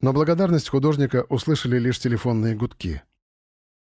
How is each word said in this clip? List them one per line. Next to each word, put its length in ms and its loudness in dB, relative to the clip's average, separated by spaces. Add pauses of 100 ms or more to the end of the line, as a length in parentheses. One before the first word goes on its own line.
Но 120 2
благодарность 560 2
художника 600 0
услышали 500 0
лишь 200 0
телефонные 560 0
гудки. 460 -6 (840)